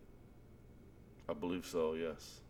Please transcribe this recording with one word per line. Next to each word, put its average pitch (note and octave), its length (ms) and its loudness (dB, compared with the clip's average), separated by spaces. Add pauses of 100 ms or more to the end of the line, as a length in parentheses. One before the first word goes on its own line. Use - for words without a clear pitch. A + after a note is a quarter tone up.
(1300)
I E2+ 40 4
believe F2 340 2
so, D#2+ 260 8
yes. D#2+ 460 0 (100)